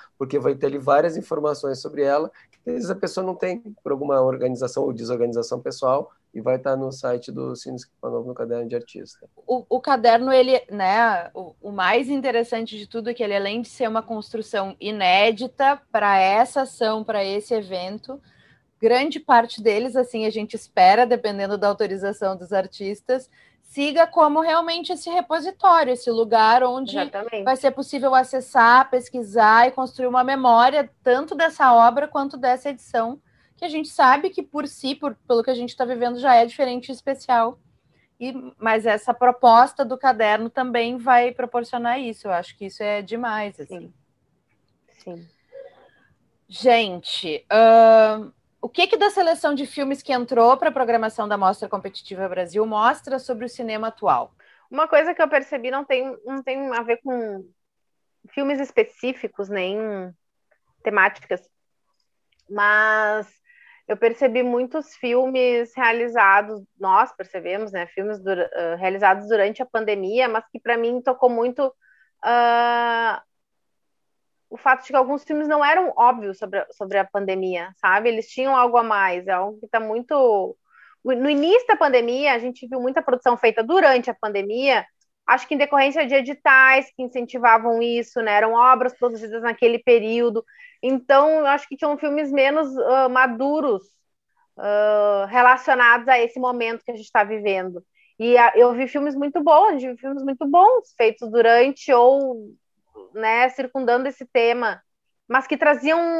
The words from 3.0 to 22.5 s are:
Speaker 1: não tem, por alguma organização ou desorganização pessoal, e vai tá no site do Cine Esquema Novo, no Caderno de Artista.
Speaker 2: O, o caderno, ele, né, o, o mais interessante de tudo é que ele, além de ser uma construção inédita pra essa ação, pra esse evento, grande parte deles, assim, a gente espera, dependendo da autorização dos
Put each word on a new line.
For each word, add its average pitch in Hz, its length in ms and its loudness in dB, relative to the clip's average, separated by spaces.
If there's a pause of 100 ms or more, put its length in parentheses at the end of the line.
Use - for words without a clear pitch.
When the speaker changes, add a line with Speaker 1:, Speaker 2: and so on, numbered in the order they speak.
Speaker 1:
não 185 80 -8
tem, 180 240 -6 (240)
por - 80 -8
alguma 139 300 -2
organização 127 640 -2
ou 139 80 -4
desorganização 117 680 -6
pessoal, 135 520 -6 (200)
e - 80 -14
vai 127 180 -4
tá 135 180 -4
no 135 160 -8
site 127 400 -8
do 131 240 -10
Cine 127 200 -14
Esquema - 360 -14
Novo, 120 160 -8
no 123 60 -14
Caderno 117 340 -8
de 120 80 -8
Artista. - 520 -16 (180)
Speaker 2:
O, 247 220 -4
o 254 120 -2
caderno, 240 520 2
ele, 254 380 4
né, 196 640 -2
o, 180 260 -14
o 202 120 -14
mais 202 360 -2
interessante 233 680 -4
de 208 80 -16
tudo 226 240 -10
é 233 40 -6
que 240 80 -8
ele, 208 120 -4
além 202 280 -4
de 220 60 -14
ser 233 200 -6
uma 220 140 -4
construção 214 760 -8
inédita 214 1000 0 (100)
pra 202 280 2
essa 214 440 2
ação, 220 400 -4
pra 208 220 -4
esse 202 280 -6
evento, 202 680 -8 (600)
grande 254 380 2
parte 233 420 2
deles, 220 360 0
assim, 240 280 -4
a 214 60 -2
gente 214 240 -10
espera, 202 500 4
dependendo 208 540 -2
da 202 100 0
autorização 196 680 -4
dos 180 160 -14